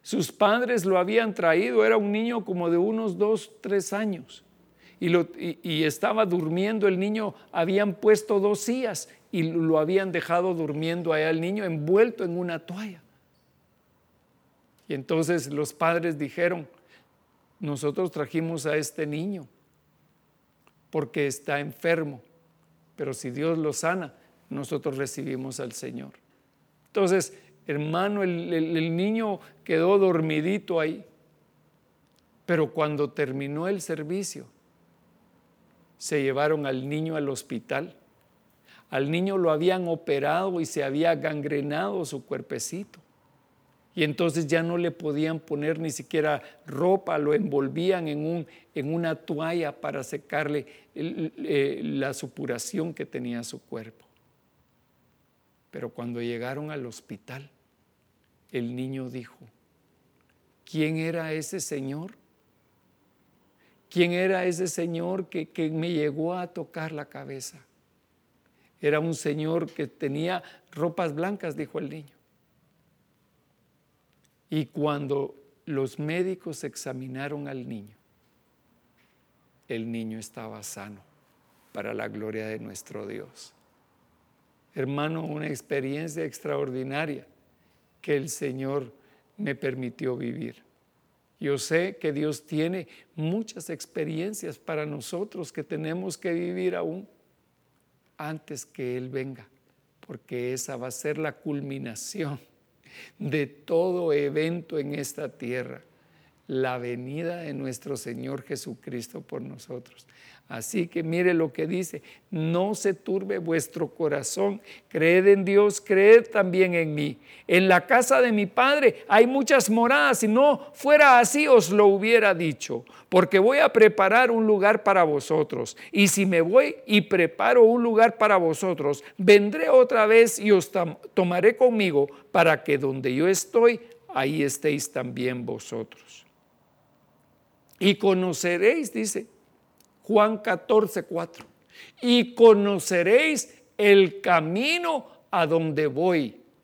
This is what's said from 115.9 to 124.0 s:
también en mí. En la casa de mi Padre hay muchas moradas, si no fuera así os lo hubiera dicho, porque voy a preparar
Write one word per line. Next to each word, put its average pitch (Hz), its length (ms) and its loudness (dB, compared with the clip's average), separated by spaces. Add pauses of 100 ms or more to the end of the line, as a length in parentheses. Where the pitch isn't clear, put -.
también 185 460 2
en 160 180 0
mí. 147 240 -4 (300)
En 185 220 6
la 180 180 6
casa 254 340 4
de 240 120 4
mi 208 120 2
Padre 262 640 2
hay 220 180 8
muchas 262 440 2
moradas, 247 500 4
si 220 80 0
no 254 460 4
fuera 285 440 8
así 285 300 4
os 208 240 8
lo 208 160 8
hubiera 202 480 6
dicho, 156 480 -4 (240)
porque 185 320 6
voy 254 200 6
a 302 120 6
preparar 220 600 6